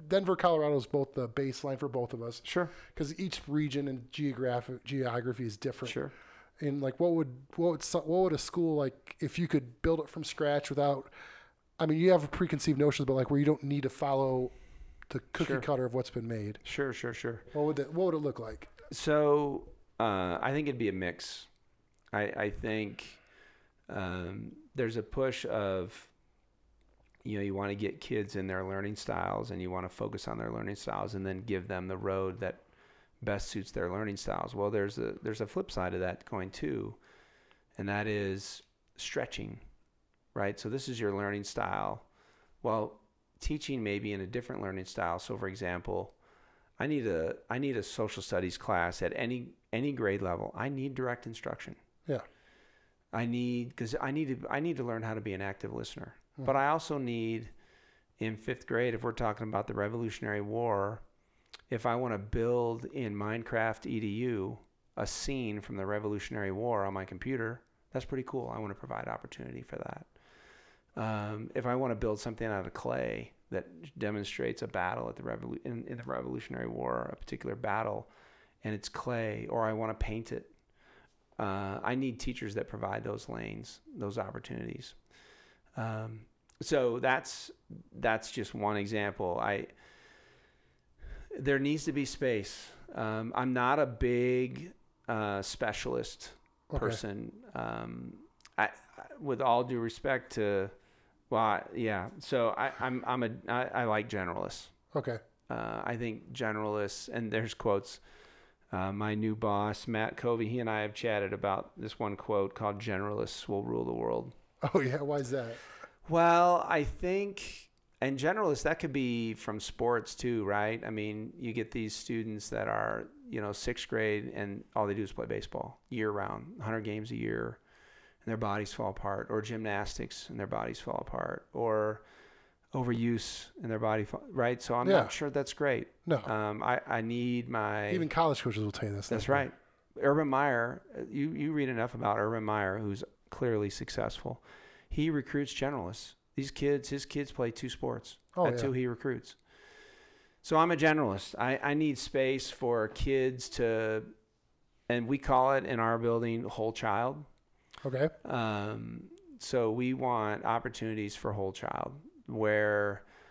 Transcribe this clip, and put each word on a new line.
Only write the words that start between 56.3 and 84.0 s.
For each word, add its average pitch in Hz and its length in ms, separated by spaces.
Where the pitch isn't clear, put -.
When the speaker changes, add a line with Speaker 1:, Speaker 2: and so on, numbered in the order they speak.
Speaker 1:
Mm-hmm. 135 120
Speaker 2:
But 135 100
I 139 120
also 156 300
need, 113 520
in 110 180
fifth - 300
grade, 120 280
if 113 80
we're 120 100
talking 110 360
about 104 180
the 110 80
Revolutionary 107 640
War, 107 640
if 113 140
I 117 120
wanna 120 220
build 117 680
in 113 280
Minecraft 110 720
E 117 140
D 110 60
U 110 520
a 107 100
scene 120 540
from 104 160
the 95 100
Revolutionary 104 640
War 104 360
on 98 80
my 95 100
computer, 117 560
that's 131 140
pretty 131 200
cool. 123 280
I 110 40
wanna 101 160
provide - 320
opportunity 62 560
for - 140
that. - 300
Um, 107 580
if 123 120
I 123 80
wanna 127 200
build 107 260
something 113 260
out 101 200
of - 80
clay 58 580
that 135 480
demonstrates 107 640
a - 40
battle 87 440
at - 60
the - 60
revolu-, - 440
in, 120 220
in 120 100
the 120 60
Revolutionary 62 640
War, 60 440
a - 40
particular - 380
battle, 107 540
and 107 100
it's 104 140
clay, 110 640
or 113 160
I 110 80
wanna 110 200
paint 110 380
it, - 180
uh, 98 460
I 123 100
need 131 240
teachers 120 380
that - 120
provide 107 360
those 110 240
lanes, 107 500
those 107 220